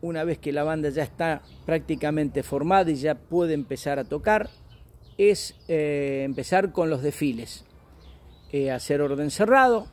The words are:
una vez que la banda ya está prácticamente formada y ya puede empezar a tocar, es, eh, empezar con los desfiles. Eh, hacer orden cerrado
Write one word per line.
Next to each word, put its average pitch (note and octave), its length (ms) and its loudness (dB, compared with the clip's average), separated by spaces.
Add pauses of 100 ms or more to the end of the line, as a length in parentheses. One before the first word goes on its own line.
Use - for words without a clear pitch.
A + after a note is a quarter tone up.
una E3 240 -4
vez E3 140 -2
que D3 140 -6
la D3 120 0
banda D#3 240 -2
ya C#3+ 140 -2
está D#3 400 -4 (240)
prácticamente D3+ 760 0
formada E3 480 2
y D3+ 40 2
ya D3 200 0
puede E3 400 0
empezar C#3 440 -4
a C3 60 -4
tocar, G#3+ 460 0 (680)
es, G3+ 380 2 (140)
eh, C#3+ 560 -2
empezar D3 480 0
con E3 180 0
los C3+ 120 -2
desfiles. C3+ 640 -4 (840)
Eh, C#3 200 -2
hacer C#3+ 300 -2
orden C#3+ 300 0
cerrado A#3+ 640 4